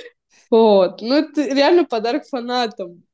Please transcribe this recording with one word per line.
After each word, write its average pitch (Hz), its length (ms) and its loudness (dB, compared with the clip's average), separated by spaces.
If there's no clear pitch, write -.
Вот. 208 500 4
Ну, 233 140 -4
это 302 300 -2
реально 277 420 2
подарок 233 400 -6
фанатам. 233 760 -8